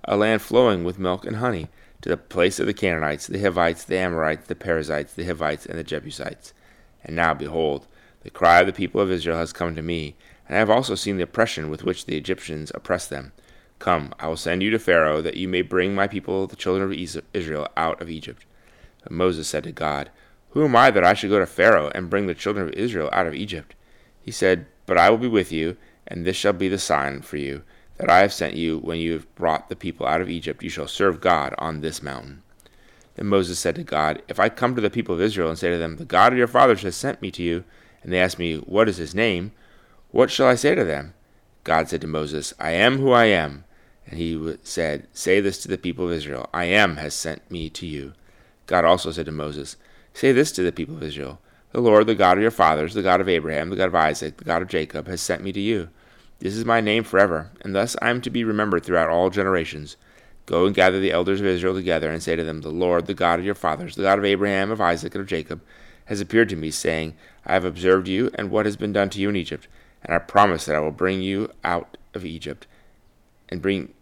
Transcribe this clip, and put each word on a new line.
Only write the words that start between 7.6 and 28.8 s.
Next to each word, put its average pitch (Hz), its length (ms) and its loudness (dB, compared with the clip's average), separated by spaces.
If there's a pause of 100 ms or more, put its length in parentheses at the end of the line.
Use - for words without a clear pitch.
the 90 60 -16
cry 87 320 8
of 98 60 4
the 92 60 -4
people 98 280 -4
of 95 100 0
Israel 82 260 -2
has 82 140 -4
come 85 240 -6
to 80 60 -8
me, 80 340 -6 (320)
and 78 80 -6
I 101 40 4
have 107 100 2
also 117 260 2
seen 98 220 -4
the 87 60 -2
oppression 80 460 -2
with 78 140 -8
which - 220 -4
the 76 100 -6
Egyptians 78 580 -8
oppress - 320 -4
them. 69 280 -12 (460)
Come, 78 380 -2
I 78 100 -8
will 80 100 -4
send 90 260 -2
you 107 80 0
to 110 80 0
Pharaoh, 78 420 2
that 80 140 -6
you 92 140 -6
may 90 120 0
bring 92 320 0
my 98 140 0
people, 95 400 -4
the - 80 -18
children 95 340 -2
of 92 80 -6
Is-, 82 220 -10 (140)
Israel, 78 420 -6
out 82 260 -2
of 82 80 -12
Egypt." 78 360 -14 (580)
But - 80 -14
Moses 82 380 0
said 76 160 -4
to 82 80 -12
God, 73 360 -4 (420)
"Who 147 120 2
am 131 120 4
I 127 140 10
that 98 140 4
I 92 100 8
should 101 180 0
go 104 80 4
to 90 60 2
Pharaoh 82 480 4
and 90 160 -8
bring 98 180 0
the 85 60 -2
children 101 320 -4
of - 100 -6
Israel 95 360 -4
out 90 160 0
of 73 80 -6
Egypt?" 90 400 -10 (460)
He 120 100 -12
said, 92 360 2 (180)
"But 90 120 2
I 87 120 8
will 113 80 6
be 123 100 -2
with 101 240 0
you, 80 240 -4 (320)
and 87 180 -8
this 92 120 0
shall 101 160 2
be 92 160 0
the 98 80 0
sign 69 440 -2
for - 140 -14
you, 71 280 -8 (340)
that - 140 -2
I 90 80 10
have 98 140 4
sent 64 220 -4
you. 80 220 -2
When 82 220 -4